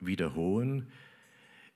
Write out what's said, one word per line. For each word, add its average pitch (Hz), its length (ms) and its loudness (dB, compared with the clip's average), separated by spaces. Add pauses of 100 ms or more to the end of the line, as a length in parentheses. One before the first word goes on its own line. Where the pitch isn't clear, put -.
wiederholen. 95 920 0 (840)